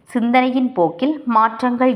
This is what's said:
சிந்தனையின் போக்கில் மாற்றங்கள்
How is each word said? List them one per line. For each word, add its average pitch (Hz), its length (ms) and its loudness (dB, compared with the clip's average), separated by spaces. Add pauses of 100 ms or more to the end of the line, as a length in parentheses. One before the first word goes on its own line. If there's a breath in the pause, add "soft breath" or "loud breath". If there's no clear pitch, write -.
சிந்தனையின் 254 640 0
போக்கில் 254 420 0 (200)
மாற்றங்கள் 240 600 0